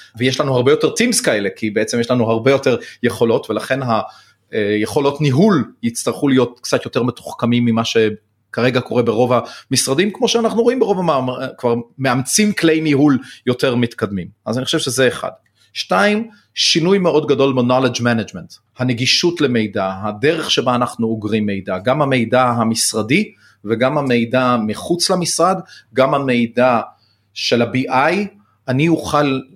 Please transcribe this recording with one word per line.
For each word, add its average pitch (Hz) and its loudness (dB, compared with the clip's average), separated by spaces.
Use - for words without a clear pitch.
ויש 127 0
לנו 139 0
הרבה 123 4
יותר 156 2
teams 233 0
כאלה, 104 0
כי 110 -4
בעצם 107 -2
יש 117 -2
לנו 117 2
הרבה 113 2
יותר 131 2
יכולות, 117 0
ולכן 131 -4
ה-, 113 0
אה, 107 0
יכולות 139 0
ניהול 147 2
יצטרכו 147 -4
להיות 127 2
קצת - -2
יותר 123 -2
מתוחכמים 120 -2
ממה 113 2
שכרגע 117 -2
קורה 117 0
ברוב 117 2
המשרדים, 139 0
כמו - 0
שאנחנו 226 0
רואים 247 2
ברוב 190 0
המאמר-, 131 -2
כבר 120 0
מאמצים 135 0
כלי 160 2
ניהול 143 4
יותר 123 0
מתקדמים. 101 -4
אז 113 -4
אני 131 -6
חושב - -2
שזה 127 0
אחד. - -4
שתיים, 208 0
שינוי 180 2
מאוד 151 2
גדול 139 2
ב-knowledge 127 2
management, 113 -4
הנגישות 131 -2
למידע, 107 0
הדרך 143 -2
שבה 123 0
אנחנו 120 -2
אוגרים 107 -2
מידע, 95 -4
גם 127 0
המידע 127 2
המשרדי 117 0
וגם 123 0
המידע 123 0
מחוץ 175 -2
למשרד, 180 0
גם 131 2
המידע 123 2
של - 0
ה-B 131 -2
I, 139 2
אני 135 0
אוכל 147 0